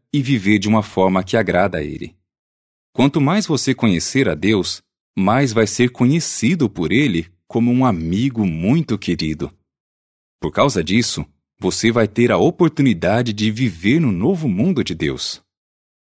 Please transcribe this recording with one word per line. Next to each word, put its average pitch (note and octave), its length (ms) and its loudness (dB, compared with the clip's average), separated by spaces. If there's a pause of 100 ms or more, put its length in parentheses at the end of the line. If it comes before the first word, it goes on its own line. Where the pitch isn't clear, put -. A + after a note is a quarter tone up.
(100)
e C#3+ 120 0
viver G#2+ 360 2
de F#2+ 80 -4
uma G#2+ 160 4
forma F#2+ 400 0
que F#2+ 140 -2
agrada F2+ 400 0
a D#2 60 -4
Ele. D2 340 -12 (760)
Quanto C#3 300 0
mais F3 260 0
você C3+ 280 -2
conhecer G#2+ 560 0
a D#2 40 -2
Deus, F#2 480 -2 (320)
mais A2 380 2
vai A2 140 2
ser B2 240 0
conhecido C3+ 800 0
por E2 200 -4
Ele G2 400 0 (160)
como A#2 240 0
um B2+ 140 2
amigo G#2 640 -2
muito G2+ 520 0
querido. D#2 540 -4 (880)
Por D#2+ 100 -4
causa A2+ 320 2
disso, F#2+ 440 -2 (320)
você F#2 340 0
vai A2 160 2
ter A#2+ 240 0
a F#2 60 2
oportunidade A#2+ 960 0
de G#2+ 160 -2
viver G#2+ 500 0
no C3+ 100 0
novo D3 380 -2
mundo A#2+ 340 0
de E2+ 120 -8
Deus. D2 480 -6 (720)